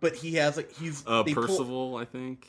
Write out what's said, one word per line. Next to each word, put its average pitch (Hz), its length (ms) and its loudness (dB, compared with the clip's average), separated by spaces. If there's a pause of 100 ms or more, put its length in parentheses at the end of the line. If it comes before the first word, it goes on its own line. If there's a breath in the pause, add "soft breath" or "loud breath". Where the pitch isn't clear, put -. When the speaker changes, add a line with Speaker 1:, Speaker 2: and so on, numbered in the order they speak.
Speaker 1:
but 160 160 2
he 165 180 -6
has, 151 220 4
like, 151 200 -8
he's 151 300 -8
Speaker 2:
Uh, 113 160 4
Speaker 1:
they 147 120 0
pull 117 100 2
Speaker 2:
Percival, 127 540 -2
I 120 60 -6
think. 127 440 -12